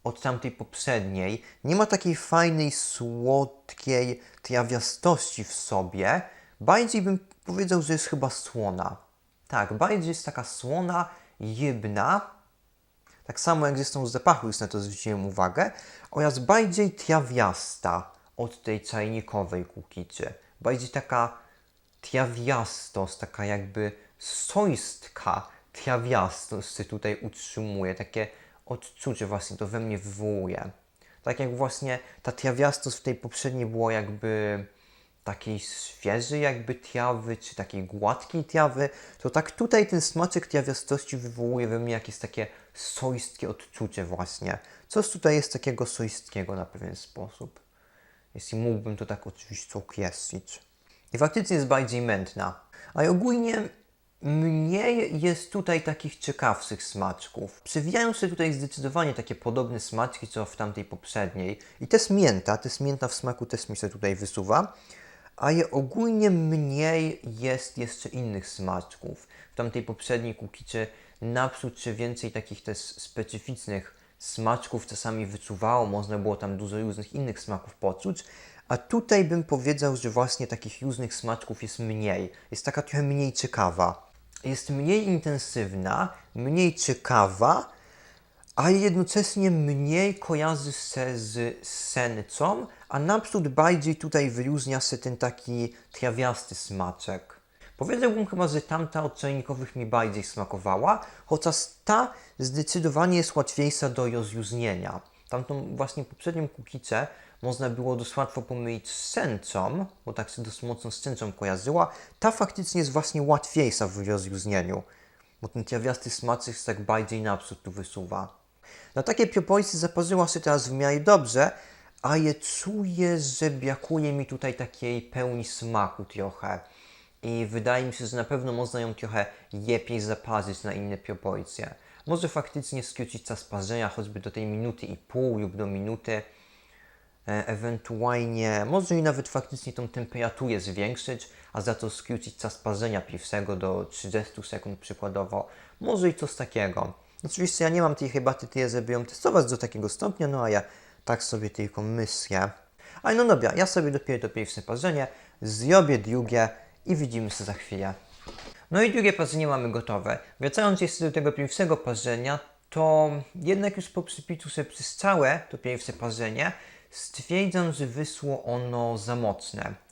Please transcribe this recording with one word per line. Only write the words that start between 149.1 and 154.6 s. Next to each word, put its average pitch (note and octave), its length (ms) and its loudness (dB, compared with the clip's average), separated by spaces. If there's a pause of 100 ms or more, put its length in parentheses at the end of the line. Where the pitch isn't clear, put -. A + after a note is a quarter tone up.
do B2 80 0
takiego A2 300 -4
stopnia, F#3 400 -2
no C3+ 140 0
a A2+ 80 2
ja G2+ 120 4 (420)
tak A2+ 180 0
sobie G#2+ 280 -4
tylko G#2 320 -6
myślę. G#2 680 0 (520)
Ale A3+ 140 4
no A#3+ 80 6
dobra, C3 320 6
ja F#3 100 4
sobie D#3+ 240 2
dopiero C3+ 320 0
to A2 60 0
pierwsze G#2+ 340 -6